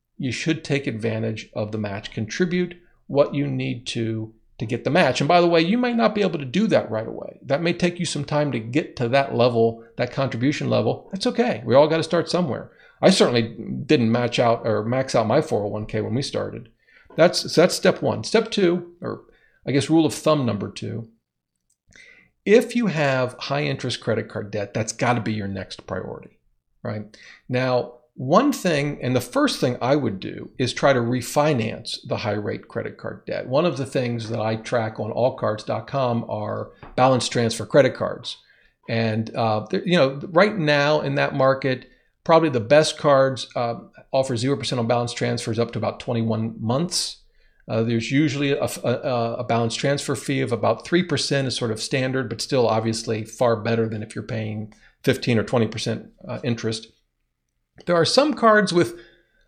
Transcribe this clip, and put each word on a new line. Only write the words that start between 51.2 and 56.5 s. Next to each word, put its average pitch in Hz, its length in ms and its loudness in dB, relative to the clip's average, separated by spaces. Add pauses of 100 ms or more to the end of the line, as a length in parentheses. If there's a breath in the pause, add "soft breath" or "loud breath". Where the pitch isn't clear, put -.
is 123 80 -2
sort 117 160 -2
of 104 100 -6
standard, 131 480 -2
but 113 120 -6
still 123 260 2
obviously 110 560 0
far 117 320 0
better 113 320 0
than 110 160 -6
if - 100 -12
you're 117 100 -8
paying 110 500 -6 (280 soft breath)
fifteen 123 380 2
or 101 40 2
twenty 113 240 2
percent, 113 420 -6 (180)
uh, 120 160 -8
interest. 113 440 -4 (1000)